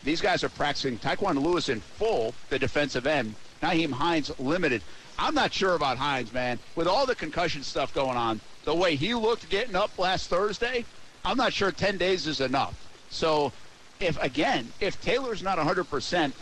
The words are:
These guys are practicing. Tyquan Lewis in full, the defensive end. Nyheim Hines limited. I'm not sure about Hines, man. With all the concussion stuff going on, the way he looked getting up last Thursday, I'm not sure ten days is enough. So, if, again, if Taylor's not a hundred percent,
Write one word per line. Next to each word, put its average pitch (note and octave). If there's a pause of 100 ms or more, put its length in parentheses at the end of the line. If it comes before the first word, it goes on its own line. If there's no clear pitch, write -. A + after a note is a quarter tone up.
These D#3+
guys F3+
are C3+
practicing. C#3+
Tyquan C#3+
Lewis E3+
in A2
full, D3 (160)
the C3+
defensive C3+
end. C3 (260)
Nyheim E3
Hines D3
limited. C#3 (380)
I'm C4
not B3+
sure F#3+
about C#3
Hines, C3
man. B2 (180)
With E3
all A#3
the B3
concussion D#3+
stuff C#3
going C3
on, A2+ (240)
the D3+
way E3+
he E3+
looked A3+
getting G3+
up G3
last F#3
Thursday, G#3+ (400)
I'm G3
not A#3
sure G3
ten G3
days F3
is D3
enough. B2+ (240)
So, D3+ (480)
if, F3
again, F3
if F#3+
Taylor's A3
not F#3+
a D#3
hundred F3
percent, D3